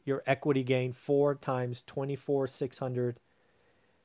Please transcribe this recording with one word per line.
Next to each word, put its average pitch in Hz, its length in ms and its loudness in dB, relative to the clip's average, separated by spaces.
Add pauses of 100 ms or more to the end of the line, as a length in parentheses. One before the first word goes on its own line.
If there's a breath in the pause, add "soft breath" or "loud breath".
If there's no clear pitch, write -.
your 135 200 -2
equity 135 380 2
gain, 127 300 2
four 143 420 2
times 127 500 -4
twenty-four 139 600 -2
six - 320 -6
hundred, 123 400 -2 (840 soft breath)